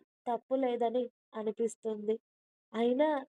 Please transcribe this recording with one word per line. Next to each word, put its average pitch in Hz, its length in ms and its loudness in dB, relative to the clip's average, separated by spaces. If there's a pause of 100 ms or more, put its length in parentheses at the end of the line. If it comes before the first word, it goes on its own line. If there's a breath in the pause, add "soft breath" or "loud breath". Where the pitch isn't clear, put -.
(240)
తప్పు 240 300 -4
లేదని 240 500 0 (300)
అనిపిస్తుంది. 220 800 -4 (560)
అయినా 247 360 4 (220)